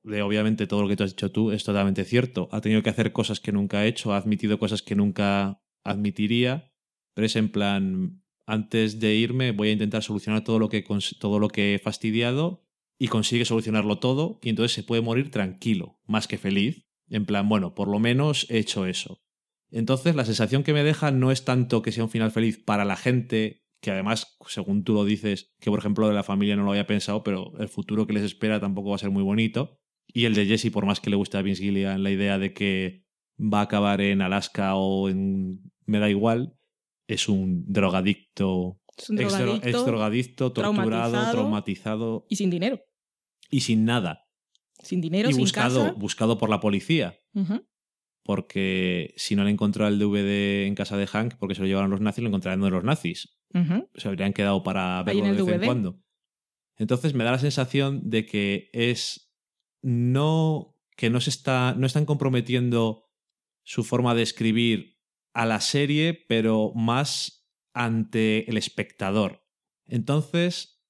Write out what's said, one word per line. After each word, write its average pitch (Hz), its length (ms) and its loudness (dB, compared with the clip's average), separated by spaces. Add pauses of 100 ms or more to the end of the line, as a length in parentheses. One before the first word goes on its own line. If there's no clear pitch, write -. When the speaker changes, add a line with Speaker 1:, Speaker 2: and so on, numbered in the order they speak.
Speaker 1:
de, 104 180 -4
obviamente, 107 440 0
todo 101 160 0
lo 101 60 2
que 101 80 0
tú 98 80 0
has 95 80 0
dicho 98 200 -4
tú 110 200 2
es 104 120 -2
totalmente 98 420 0
cierto. 120 460 0
Ha 107 100 -4
tenido 107 220 4
que 113 60 0
hacer 107 220 0
cosas 107 280 -2
que - 120 -6
nunca 101 280 0
ha 104 60 4
hecho, 113 280 -2
ha 101 40 2
admitido 104 420 0
cosas 104 220 -2
que - 140 -6
nunca 98 640 2 (220)
admitiría, 107 920 -2 (400)
pero 107 120 0
es 110 100 -2
en 110 160 2
plan, 95 720 -2 (220)
antes 110 540 -2
de 107 160 2
irme 120 360 2
voy 104 180 0
a 107 40 2
intentar 107 300 -2
solucionar 107 400 -2
todo 113 140 0
lo 110 120 2
que 107 160 -2
cons-, - 340 -4
todo 104 200 0
lo 107 100 2
que 101 260 2
he 98 40 -2
fastidiado 120 840 -2 (320)
y 123 120 0
consigue 120 360 2
solucionarlo 107 540 0
todo 143 420 0
y 120 80 -4
entonces 113 240 0
se 104 100 -6
puede 117 180 0
morir 117 300 -2
tranquilo, 98 720 -4
más 107 220 -2
que 104 100 -6
feliz. 98 500 0 (220)
En 107 160 -2
plan, 101 240 0
bueno, 98 260 0
por 101 140 -2
lo 104 100 0
menos 135 500 2
he 117 100 0
hecho 101 260 -2
eso. 92 360 -8 (500)
Entonces, 170 440 2
la 131 100 0
sensación 117 380 2
que 156 100 0
me 147 100 4
deja 151 280 2
no 131 200 4
es 131 120 0
tanto 123 380 2
que 110 100 -2
sea 113 120 -2
un 113 60 -2
final 110 220 0
feliz 110 320 2
para 104 220 0
la 101 100 -2
gente, 120 720 -2 (160)
que 107 100 -4
además, 101 460 -4 (100)
según 98 360 -2
tú 110 100 2
lo 104 120 4
dices, 101 540 -2
que - 100 -4
por 104 100 2
ejemplo 104 280 0
de 107 60 2
la 101 100 0
familia 101 320 0
no 101 80 0
lo 101 80 0
había 101 160 -2
pensado, 104 360 -2
pero 95 360 -4
el 104 100 -6
futuro 107 360 -2
que 107 80 -4
les 104 100 0
espera 107 360 -2
tampoco 98 300 -4
va 101 60 -2
a 98 40 -4
ser 101 120 -4
muy 98 120 0
bonito. 113 560 0 (280)
Y 117 180 0
el 113 80 2
de 104 140 4
Jesse, 110 240 2
por 90 140 -2
más 101 140 0
que - 100 -4
le 101 60 2
guste 101 220 -2
a 98 60 0
Vince 95 200 -2
Gilligan 98 400 0
la 98 80 0
idea 98 280 0
de 95 140 -2
que 95 520 -2 (340)
va 104 200 0
a 104 40 2
acabar 101 380 2
en 98 200 2
Alaska 98 540 -2
o 95 320 0
en, 95 640 -4 (140)
me 104 140 0
da 104 100 2
igual, 113 480 0 (500)
es - 220 -4
un 92 380 0
drogadicto, 95 1120 -2 (160)
Speaker 2:
Es - 120 -14
un 214 100 -2
Speaker 1:
ex 104 140 0
dro-, - 120 0
Speaker 2:
drogadicto, 160 240 -2
Speaker 1:
ex 247 160 0
drogadicto, 117 680 -2
torturado, 208 200 0
Speaker 2:
traumatizado - 580 0
Speaker 1:
traumatizado. 107 1000 -2
Speaker 2:
y 208 60 -2
sin 190 140 0
dinero. 185 320 -2 (680)
Speaker 1:
Y 131 120 2
sin 110 240 2
nada. 110 400 0 (560)
Speaker 2:
Sin 185 200 -4
dinero, 185 280 0
Speaker 1:
Y - 40 2
Speaker 2:
sin - 80 2
Speaker 1:
buscado, 127 420 2
Speaker 2:
casa. 101 100 2
Speaker 1:
buscado 110 460 0
por 110 100 0
la 104 100 2
policía. 104 600 0 (160)
Speaker 2:
Ujú. 202 300 -2 (580)
Speaker 1:
Porque 92 920 -2
si - 180 -4
no 101 60 2
han 101 60 2
encontrado 104 440 2
el 101 80 2
D 104 60 2
V 101 180 2
D 101 440 0
en 101 80 -2
casa 101 220 -4
de 101 100 -2
Hank, 110 320 -4
porque 98 160 -4
se 98 60 -8
lo 95 60 0
llevaron 98 240 2
los 98 80 0
nazis, 104 220 -2
lo 120 80 -2
encontrarán 95 320 -2
de 98 80 2
los 90 140 0
nazis. 104 540 -4 (160)
Speaker 2:
Ujú. 180 420 0
Speaker 1:
Se - 120 -10
habrían 98 260 -2
quedado 101 300 2
para 92 360 -2
Speaker 2:
Ahí 90 60 -6
Speaker 1:
verlo 101 200 0
Speaker 2:
en 101 60 2
el 202 60 2
Speaker 1:
de - 60 2
vez 185 40 0
en 90 40 0
Speaker 2:
D 87 60 2
V - 20 -2
D. 101 60 0
Speaker 1:
cuando. 123 380 -2 (720)
Entonces 123 360 0
me 120 100 0
da 120 80 2
la 127 80 2
sensación 139 720 -2
de 110 160 0
que 101 460 -2
es - 640 -2 (480)
no, 143 960 0 (180)
que 117 140 0
no 117 100 2
se - 100 -2
está, 127 480 0
no 127 100 2
están 151 180 0
comprometiendo 123 1040 0 (540)
su - 200 -4
forma 120 320 2
de 117 80 4
escribir 113 760 0 (340)
a 117 120 0
la 110 160 2
serie, 147 520 2
pero 110 640 2
más 117 720 -2 (240)
ante 110 760 0
el 113 80 -2
espectador. 101 880 -2 (400)
Entonces, 151 1040 -2